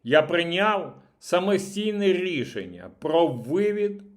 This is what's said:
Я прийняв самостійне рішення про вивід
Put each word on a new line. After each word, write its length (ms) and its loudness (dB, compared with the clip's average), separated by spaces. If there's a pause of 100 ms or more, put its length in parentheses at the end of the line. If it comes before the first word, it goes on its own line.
Я 180 6
прийняв 800 0 (160)
самостійне 920 0
рішення 880 -6
про 280 2
вивід 760 -2 (140)